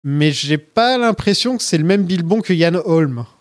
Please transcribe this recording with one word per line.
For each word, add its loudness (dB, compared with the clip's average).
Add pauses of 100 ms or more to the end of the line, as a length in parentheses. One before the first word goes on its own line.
mais 2
j'ai -2
pas 0
l'impression 0
que -6
c'est -2
le 0
même 2
Bilbon 0
que -2
Yann 2
Holm. 0 (140)